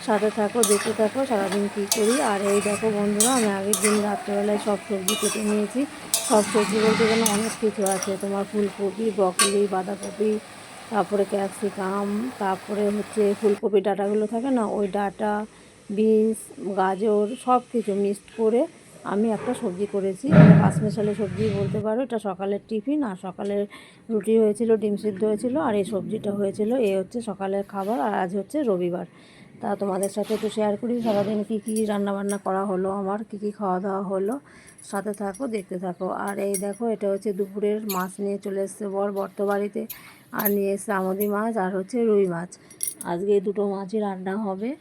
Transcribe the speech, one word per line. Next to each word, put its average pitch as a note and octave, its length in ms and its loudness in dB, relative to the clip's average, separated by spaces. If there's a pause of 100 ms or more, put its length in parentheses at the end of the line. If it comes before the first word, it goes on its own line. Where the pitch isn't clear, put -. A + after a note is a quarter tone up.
সাথে G#3+ 220 2 (100)
থাকো, G#3 200 0 (120)
দেখতে G#3 300 2
থাকো G#3+ 180 0 (120)
সারাদিন G3+ 340 0 (100)
কী G3+ 80 -2 (120)
করি। A3+ 200 2 (160)
আর G3+ 100 -2 (120)
এই G3+ 60 4 (100)
দেখো G#3 180 -2 (100)
বন্ধুরা, G#3 420 2
আমি A3 100 2 (100)
আগের G3+ 260 -4
দিন G#3 100 2 (140)
রাত্রেবেলায় G3+ 580 -2
সব G3+ 120 0 (100)
সবজি F#3+ 320 -2
কেটে G#3+ 200 -2 (100)
নিয়েছি। G#3 300 -2 (480)
সব G#3+ 140 6 (100)
সবজি G#3 340 2
বলতে A3 240 4
গেলে A3+ 140 4 (100)
অনেক G#3+ 180 -2 (100)
কিছু G#3+ 200 0 (120)
আছে, F#3+ 180 -4 (100)
তোমার G3 280 -2
ফুলকপি, G3+ 560 -2 (100)
ব্রকলি, G3+ 460 2 (120)
বাঁধাকপি, G3 560 -2 (600)
তারপরে G3+ 420 2
ক্যাপসিকাম, G3 760 -2 (360)
তারপরে G3 420 -2 (120)
হচ্ছে G#3 260 -2 (180)
ফুলকপির G3+ 460 2
ডাঁটাগুলো G3+ 460 2
থাকে A#3 260 -2
না, A3 60 2 (120)
ওই G3+ 100 0 (100)
ডাঁটা, G3+ 360 -2 (640)
বিনস, A3 440 4 (380)
গাজর G3+ 480 2 (180)
সব B3+ 160 4 (120)
কিছু G#3+ 200 0 (100)
মিক্সড G3+ 280 -2 (100)
করে A3+ 220 4 (500)
আমি A3 140 4 (100)
একটা - 160 -2 (100)
সবজি G3 320 -2
করেছি, F#3+ 320 -2 (100)
মানে - 260 12
পাঁচমেশালি G#3 580 2
সবজি G3 240 -2 (140)
বলতে G3 280 0
পারো। G#3+ 200 0
এটা A#3 120 -4 (100)
সকালের G3 400 -2
টিফিন, C4+ 320 -2 (100)
আর F#3 60 -6 (100)
সকালের G3+ 360 -2 (460)
রুটি A3 340 2
হয়েছিল, G#3+ 280 2 (120)
ডিম G#3 120 2 (100)
সিদ্ধ F#3+ 240 -2
হয়েছিল, G#3+ 260 0 (120)
আর A3 140 0
এই F#3+ 120 0
সবজিটা G3 460 -2
হয়েছিল। G3+ 320 0 (180)
এ - 20 4 (100)
হচ্ছে F#3+ 180 -6 (100)
সকালের G3 440 -2
খাবার, G3+ 340 -2
আর G#3 60 0 (100)
আজ F3 80 0 (100)
হচ্ছে G3 180 -4 (120)
রবিবার। F3+ 360 0 (540)
তা G#3 80 -4 (140)
তোমাদের G3 340 0
সাথে G#3 200 -2
একটু G#3+ 200 -2
শেয়ার G#3+ 240 2
করি A#3+ 140 -2 (120)
সারাদিন G#3 320 2 (100)
কী A3 160 -2
কী A3 100 -4 (180)
রান্নাবান্না G3+ 540 -2
করা F#3+ 240 0
হলো F#3 180 0 (120)
আমার, G3 280 -2
কী G#3 140 -12
কী G#3 160 -2
খাওয়া F#3 260 0
দাওয়া G3 180 -2 (100)
হলো। G3 220 0 (560)
সাথে G3+ 300 -4
থাকো, G3 220 -6 (140)
দেখতে F#3+ 280 -6
থাকো। F#3 220 -4 (200)
আর G3+ 80 -4 (120)
এই G3+ 80 0 (100)
দেখো, G3+ 200 -4 (100)
এটা G3+ 180 -4
হচ্ছে G3 260 -2
দুপুরের G#3 400 -2 (160)
মাছ F#3 180 -2 (120)
নিয়ে G3+ 200 -2
চলে G3 220 -4
এসছে G3 180 -10 (100)
বর, G3 220 0
বর G3 120 -2 (100)
তো G#3 120 0
বাড়িতে, G3+ 320 -2 (560)
আর G#3+ 180 2
নিয়ে G3 200 0
এসছে G3+ 220 -8
আমুদি F#3+ 360 0
মাছ A3 200 0 (100)
আর F#3 140 -2
হচ্ছে F#3+ 180 -6 (120)
রুই G3+ 260 4
মাছ। F3 160 -6 (600)
আজকে F3+ 260 -2
এই G3 100 2
দুটো G#3 160 -2 (100)
মাছই G3 340 -4
রান্না F#3+ 280 -4 (120)
হবে। G3 240 -4 (100)